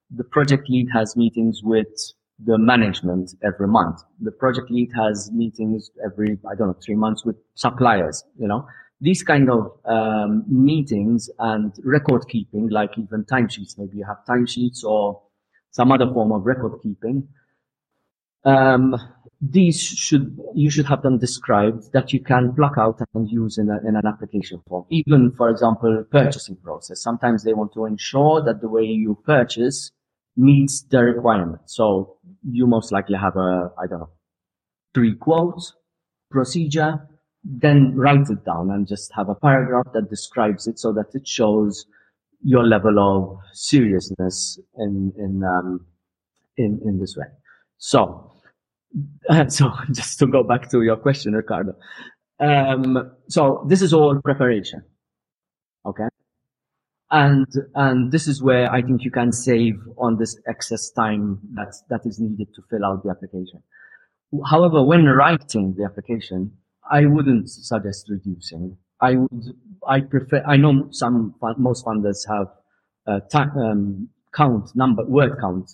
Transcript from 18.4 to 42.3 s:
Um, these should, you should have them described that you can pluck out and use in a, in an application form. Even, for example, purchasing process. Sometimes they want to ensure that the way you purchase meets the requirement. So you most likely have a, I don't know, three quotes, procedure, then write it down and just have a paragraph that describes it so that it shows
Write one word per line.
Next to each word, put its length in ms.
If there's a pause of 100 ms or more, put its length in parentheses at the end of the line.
Um, 500 (460)
these 360
should, 600 (160)
you 160
should 160
have 160
them 160
described 760
that 220
you 60
can 340
pluck 240
out 200 (140)
and 160
use 300
in 100
a, 180
in 100
an 100
application 600
form. 220
Even, 480
for 140
example, 600
purchasing 460
process. 460
Sometimes 420
they 80
want 220
to 100
ensure 600
that 180
the 60
way 160
you 420
purchase 640 (480)
meets 460
the 180
requirement. 640
So 500 (340)
you 160
most 260
likely 260
have 180
a, 420
I 80
don't 140
know, 100 (840)
three 220
quotes, 580 (560)
procedure, 760 (420)
then 460
write 340
it 160
down 280
and 160
just 260
have 140
a 80
paragraph 580
that 160
describes 560
it 140
so 120
that 220
it 140
shows 580 (560)